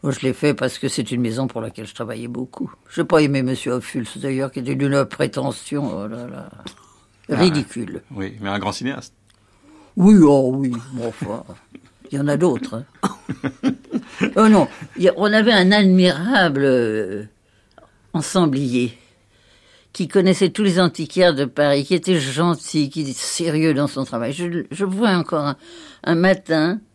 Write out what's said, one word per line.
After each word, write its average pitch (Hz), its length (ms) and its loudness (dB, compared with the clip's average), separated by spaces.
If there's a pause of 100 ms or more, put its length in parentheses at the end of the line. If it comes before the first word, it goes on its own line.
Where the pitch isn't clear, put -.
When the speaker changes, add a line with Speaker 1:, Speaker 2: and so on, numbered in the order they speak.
Speaker 1:
Moi, 143 80 -2
je 131 100 -6
l'ai 127 120 0
fait 147 200 0
parce - 260 -4
que 139 80 -4
c'est 127 240 -4
une 123 100 -2
maison 120 260 -2
pour 117 140 -8
laquelle 110 260 -10
je - 60 -20
travaillais 117 340 -10
beaucoup. 123 440 -10 (220)
J'ai 170 100 -2
pas 156 160 4
aimé 143 240 2
Monsieur 123 300 -4
Ophuls, 120 420 -6
d'ailleurs, 135 360 -6
qui - 80 -10
était 135 160 -6
d'une 139 300 0
prétention, 135 920 -6
oh 98 120 -8
là 120 200 -12
là, 131 220 -16 (800)
Speaker 2:
Ah, 147 60 -2
Speaker 1:
ridicule. 151 640 0 (140)
Speaker 2:
oui, 95 260 -8
mais 101 80 -6
un 101 100 -4
grand 98 120 -4
cinéaste. 127 420 -10 (840)
Speaker 1:
Oui, 196 280 8
oh 139 320 6
oui, 135 160 -2 (220)
bon, 120 140 -6
enfin, 110 360 -8 (680)
il 147 60 -4
y 139 40 -2
en 143 60 0
a 147 100 2
d'autres, 127 460 -2 (200)
hein. - 80 0 (520)
<laughs> 262 80 0 (640)
Oh 220 140 6
non, 190 180 6 (300)
il - 60 -2
y 190 60 6
a, - 80 2
on 208 140 0
avait 220 220 4
un 185 180 6
admirable, 185 920 4
euh, 107 600 0 (880)
ensemblier 135 840 0 (960)
qui 170 140 -4
connaissait 190 420 2
tous 208 140 -4
les 185 160 2
antiquaires 170 560 2
de 139 100 0
Paris, 143 380 2
qui 185 120 -2
était 175 240 0
gentil, 147 680 -2
qui 156 120 -8
était 139 120 -6
sérieux 160 600 -2
dans 143 140 0
son 135 180 -6
travail. 120 280 -6
Je, 175 380 -6
je 185 140 -4
vois 196 260 0
encore 160 340 0
un, 143 120 -4 (460)
un 165 120 0
matin 175 640 2 (160)